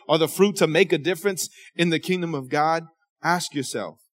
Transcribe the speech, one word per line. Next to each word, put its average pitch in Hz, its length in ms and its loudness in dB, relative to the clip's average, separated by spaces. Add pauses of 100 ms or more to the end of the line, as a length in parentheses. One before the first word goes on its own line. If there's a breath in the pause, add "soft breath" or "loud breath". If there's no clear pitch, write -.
or 160 100 4
the 160 120 2
fruit 202 260 2
to 185 100 4
make 160 260 4
a 170 60 2
difference 170 520 -4 (260 loud breath)
in 170 160 2
the 156 80 0
kingdom 175 340 -4
of 135 160 -8
God, 160 360 0 (360)
ask 170 320 -2
yourself. 113 460 -6 (200)